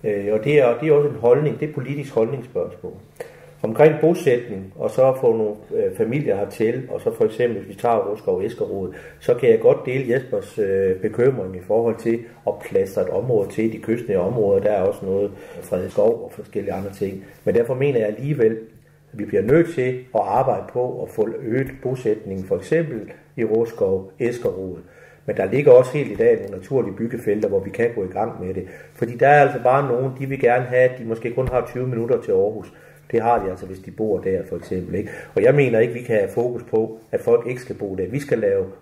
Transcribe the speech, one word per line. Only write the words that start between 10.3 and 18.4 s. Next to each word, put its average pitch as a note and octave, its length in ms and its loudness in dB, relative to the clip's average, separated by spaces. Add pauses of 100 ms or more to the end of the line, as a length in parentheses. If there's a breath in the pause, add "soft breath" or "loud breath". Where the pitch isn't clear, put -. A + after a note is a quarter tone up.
øh, F#2+ 360 2
bekymring G#2 600 0
i F2+ 120 -10
forhold A2+ 280 2
til A#2 240 -2 (280 loud breath)
at G2+ 140 -2
plastre F#2+ 400 -2
et - 80 0
område G2+ 400 0
til, A2 240 -2
de A2 40 -10
kystnære G#2+ 420 -2
områder. G2 440 2
Der G#2 60 2
er G2+ 120 2
også - 240 -2
noget G2 260 0 (300 loud breath)
fredet F#2 300 -4
skov G#2+ 320 2
og - 80 -14
forskellige G2 420 -8
andre F#2+ 200 -6
ting. F#2+ 300 -6 (220 loud breath)
Men G2 100 2
derfor A#2 180 2
mener C3 260 0
jeg G#2+ 80 0
alligevel, A#2 440 0 (640 soft breath)